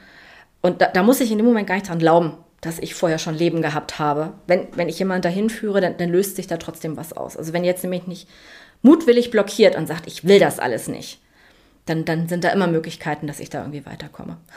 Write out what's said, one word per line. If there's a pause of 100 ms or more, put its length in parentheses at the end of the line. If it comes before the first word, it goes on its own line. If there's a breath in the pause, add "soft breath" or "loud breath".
(600 loud breath)
Und
da,
da
muss
ich
in
dem
Moment
gar
nicht
dran
glauben, (280)
dass
ich
vorher
schon
Leben
gehabt
habe. (120)
Wenn,
wenn
ich
jemanden
dahin
führe,
dann,
dann
löst
sich
da
trotzdem
was
aus.
Also
wenn
jetzt
nämlich
nicht (560 loud breath)
mutwillig
blockiert
und
sagt,
„Ich
will
das
alles
nicht“, (640 soft breath)
dann,
dann
sind
da
immer
Möglichkeiten,
dass
ich
da
irgendwie
weiterkomme. (200 loud breath)